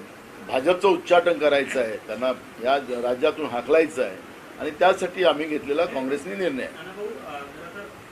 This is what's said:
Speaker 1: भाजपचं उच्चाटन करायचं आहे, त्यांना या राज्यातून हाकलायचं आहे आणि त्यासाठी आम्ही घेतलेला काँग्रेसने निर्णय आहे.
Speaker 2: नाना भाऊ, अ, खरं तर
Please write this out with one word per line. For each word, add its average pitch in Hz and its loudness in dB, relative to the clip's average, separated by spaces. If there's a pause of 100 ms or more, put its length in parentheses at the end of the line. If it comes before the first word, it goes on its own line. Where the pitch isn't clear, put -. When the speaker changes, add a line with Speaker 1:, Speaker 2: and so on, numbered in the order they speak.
(480)
Speaker 1:
भाजपचं 160 2
उच्चाटन 175 4
करायचं 139 2
आहे, 110 -2
त्यांना 113 -6 (380)
या 135 4 (260)
राज्यातून 143 0
हाकलायचं 127 2
आहे 95 -4 (440)
आणि 143 -4
त्यासाठी 185 2
आम्ही 151 4
घेतलेला 151 -2
काँग्रेसने 143 -4
निर्णय 151 -2
आहे. 85 -8
Speaker 2:
नाना - -14
भाऊ, 208 -8
अ, 151 -10
खरं 143 -16
तर 202 -12 (320)